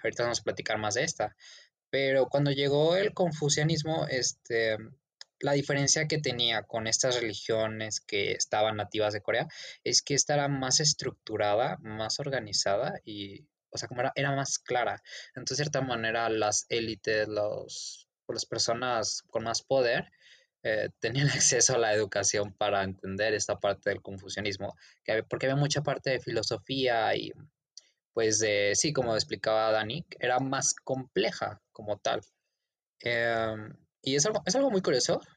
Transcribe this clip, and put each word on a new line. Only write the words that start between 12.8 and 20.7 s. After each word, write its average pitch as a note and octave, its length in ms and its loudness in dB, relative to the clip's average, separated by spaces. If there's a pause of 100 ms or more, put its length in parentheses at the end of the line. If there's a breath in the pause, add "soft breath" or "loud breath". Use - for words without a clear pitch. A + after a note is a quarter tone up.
y, G2+ 420 -12 (260)
o B2 60 -10
sea, B2 100 -6
como B2 140 -6
era, B2+ 140 0
era C#3 200 0
más C3+ 240 -2
clara. A#2 420 -2 (340 loud breath)
Entonces, B2+ 220 -6
de D3 60 0
cierta C#3+ 180 -2
manera, A#2 480 0
las G#2+ 400 0
élites, A2 580 0
los, - 800 -6 (200)
las A#2 180 -6
personas A#2 840 -2
con A#2 140 -4
más A2+ 200 -2
poder, C3+ 480 2 (520 soft breath)
eh, G#2+ 260 0 (100)